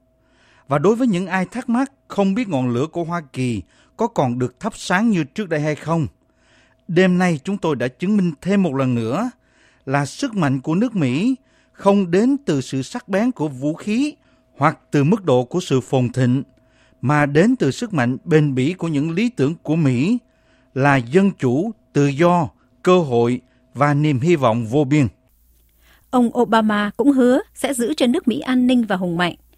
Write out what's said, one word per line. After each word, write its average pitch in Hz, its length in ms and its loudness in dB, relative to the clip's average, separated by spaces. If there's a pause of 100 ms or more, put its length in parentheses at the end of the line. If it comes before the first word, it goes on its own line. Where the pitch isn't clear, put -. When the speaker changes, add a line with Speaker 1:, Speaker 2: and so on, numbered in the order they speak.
(680)
Speaker 1:
Và 143 100 0
đối 190 180 2
với 262 100 0
những 190 200 0
ai 180 200 -2
thắc 233 220 -10
mắc 247 240 0 (160)
không 196 260 0
biết 247 140 -4
ngọn 127 200 -2
lửa 120 240 0
của 170 120 -4
Hoa 170 180 -6 (100)
Kỳ 123 300 -4 (340)
có 226 100 -2
còn 127 320 -2
được 127 220 -4
thắp 220 160 -6
sáng 208 340 0
như 170 140 2
trước 196 240 -8
đây 156 120 -2
hay 151 140 -2
không, 156 320 -2 (840)
đêm 180 300 2
nay 175 260 0
chúng 196 140 -6
tôi 156 180 -2
đã 120 120 -4
chứng 190 280 -2
minh 175 240 0
thêm 196 220 0
một 151 120 -2
lần 131 200 0
nữa 131 360 -2 (560)
là 143 200 -2
sức 233 280 -6
mạnh 139 260 0
của 151 140 -4
nước 226 220 -2
Mỹ 170 400 0 (360)
không 196 380 0
đến 233 260 2 (100)
từ 147 140 0
sự 131 220 -6
sắc - 260 -12
bén 214 240 0
của 156 160 -4
vũ 143 260 -4
khí 240 400 -4 (420)
hoặc 147 220 0 (120)
từ 143 140 2
mức 190 200 0
độ 127 200 2
của 170 160 -4
sự 135 200 0
phồn 127 320 -2
thịnh, 127 300 0 (580)
mà 147 260 0
đến 175 300 2
từ 143 140 0
sức 220 240 -8
mạnh 123 300 0
bền 151 300 2
bỉ 131 180 0
của 175 160 -6
những 156 220 -2
lý 208 180 -2
tưởng 147 340 -2
của 151 140 -2
Mỹ 156 420 2 (560)
là 139 220 2
dân 147 340 2
chủ, 147 400 -2 (220)
tự 143 140 4
do, 165 420 2 (340)
cơ 185 160 6
hội 123 420 2 (340)
và 143 200 2
niềm 147 260 2
hy 170 160 4
vọng 120 300 0
vô 139 180 0
biên. 135 240 2 (1000)
Speaker 2:
Ông 247 280 2
Obama 220 580 0
cũng 277 160 2
hứa 254 280 4 (140)
sẽ 269 200 -4
giữ 233 200 -2
cho 262 120 0
nước 269 220 0
Mỹ 240 120 -2
an 254 260 0
ninh 247 180 2
và 202 120 -2
hùng 180 200 -4
mạnh, 175 180 -2 (240)